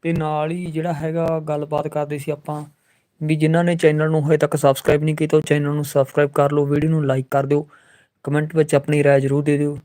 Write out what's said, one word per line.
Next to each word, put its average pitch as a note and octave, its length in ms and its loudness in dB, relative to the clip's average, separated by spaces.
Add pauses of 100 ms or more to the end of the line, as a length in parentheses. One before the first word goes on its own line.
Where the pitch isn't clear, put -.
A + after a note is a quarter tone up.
ਤੇ E3 100 -2
ਨਾਲ D#3 380 -2
ਹੀ F3+ 140 -8
ਜਿਹੜਾ D#3+ 280 -4
ਹੈਗਾ D#3+ 460 -4
ਗੱਲਬਾਤ D3+ 480 -6
ਕਰਦੇ D3+ 300 -6
ਸੀ C#3+ 140 -8
ਆਪਾਂ D3+ 320 -8 (580)
ਵੀ D#3 140 0
ਜਿਨ੍ਹਾਂ D#3 280 2
ਨੇ F3 120 2
ਚੈਨਲ D#3 340 2
ਨੂੰ D#3 180 0
ਹਜੇ D#3 100 2
ਤੱਕ D3 180 0
ਸਬਸਕ੍ਰਾਈਬ D3 480 2
ਨਹੀਂ D#3 120 0
ਕੀਤਾ, D#3 220 0
ਉਹ D#3 40 4
ਚੈਨਲ D3 320 0
ਨੂੰ D3 120 -2
ਸਬਸਕ੍ਰਾਈਬ C#3+ 460 0
ਕਰ C#3+ 200 2
ਲਓ, D3 140 0
ਵੀਡੀਓ D3 240 0
ਨੂੰ D#3 160 0
ਲਾਈਕ C3 260 -2
ਕਰ C#3 140 0
ਦਿਓ, D3 220 0 (580)
ਕੁਮੈਂਟ D3+ 300 -2
ਵਿੱਚ D#3 200 2
ਆਪਣੀ C#3+ 280 2
ਰਾਏ C#3 180 4
ਜ਼ਰੂਰ C#3 220 0
ਦੇ D3 140 2
ਦਿਓ D3 280 -2